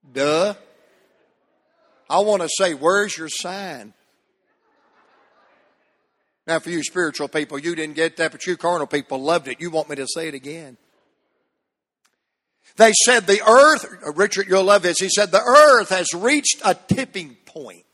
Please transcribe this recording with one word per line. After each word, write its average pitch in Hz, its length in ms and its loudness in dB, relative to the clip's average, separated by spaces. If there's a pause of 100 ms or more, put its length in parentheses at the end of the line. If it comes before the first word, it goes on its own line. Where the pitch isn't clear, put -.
(120)
Duh. 156 420 -2 (1500)
I 156 120 0
want 208 220 0
to 160 60 -6
say, 180 260 -2
"Where's 190 420 0
your 160 120 -14
sign?" 175 640 -12 (2500)
Now, 160 120 -2
for 165 120 -8
you 165 120 -4
spiritual 151 460 -4
people, 143 300 -6
you 165 160 -6
didn't 156 200 -8
get 160 220 -2
that, 160 160 -2
but - 140 -14
you 175 100 -4
carnal 170 300 -4
people 135 360 -6
loved 151 260 -2
it. 127 120 -10
You 170 100 -10
want 156 180 -4
me 147 80 -10
to 135 100 -8
say 165 220 -8
it 147 60 -12
again. 139 420 -16 (2000)
They 220 160 6 (120)
said 233 220 2
the 202 160 2
earth, 262 440 6 (280)
Richard, 190 340 -2
you'll 190 160 2
love 202 180 4
this, 175 160 -2
he 190 100 -4
said, 202 220 -2
"The 220 120 2
earth 254 460 6
has 185 240 -2
reached 240 520 -2
a 185 100 0
tipping 175 600 -6 (100)
point. 101 480 -18